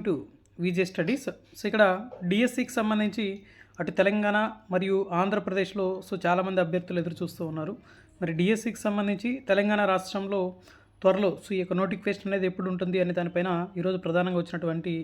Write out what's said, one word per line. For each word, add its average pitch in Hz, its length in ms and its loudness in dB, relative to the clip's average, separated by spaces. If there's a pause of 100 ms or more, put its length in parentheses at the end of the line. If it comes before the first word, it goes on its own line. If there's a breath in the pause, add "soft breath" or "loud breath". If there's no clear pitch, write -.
to 190 80 2 (500)
విజే 180 240 2
స్టడీస్. 190 380 -2 (320)
So - 100 -18
ఇక్కడ 214 160 6 (460)
డిఎస్సికి 240 480 2
సంబంధించి 214 480 0 (540 loud breath)
అటు 180 200 -4
తెలంగాణ 202 380 4 (360)
మరియు 190 220 2 (240)
ఆంధ్రప్రదేశ్లో 190 680 0 (220)
so 190 180 -4
చాలామంది 185 380 2
అభ్యర్థులు 175 400 -2
ఎదురు 165 180 -8
చూస్తూ 170 300 -8
ఉన్నారు. 156 240 -6 (460 loud breath)
మరి 165 200 -2
డిఎస్సికి 220 440 0
సంబంధించి 208 460 -2 (200)
తెలంగాణ 202 280 4 (140)
రాష్ట్రంలో 196 480 -2 (600 loud breath)
త్వరలో 190 260 4 (160)
so - 120 -8
ఈ - 40 0
యొక్క 180 200 -2
నోటిఫికేషన్ 196 480 -2
అనేది 190 200 0
ఎప్పుడు 185 220 -4
ఉంటుంది 185 320 0
అనే 175 160 0
దానిపైన 175 320 0 (300)
ఈరోజు 185 260 0
ప్రధానంగా 180 340 2
వచ్చినటువంటి 170 500 -4 (140)